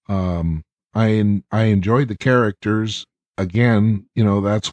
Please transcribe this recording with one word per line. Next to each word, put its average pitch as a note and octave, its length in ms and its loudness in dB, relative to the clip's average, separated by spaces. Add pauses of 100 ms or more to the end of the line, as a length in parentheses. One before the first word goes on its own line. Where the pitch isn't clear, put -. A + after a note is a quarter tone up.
Um, F2 560 -2 (280)
I A2 180 2
en-, G#2 420 0
I A2 100 2
enjoyed A2 460 2
the G#2+ 80 -10
characters. A2 880 -2 (320)
Again, G#2+ 760 0
you A#2 120 0
know, G2+ 160 2
that's G2+ 320 -2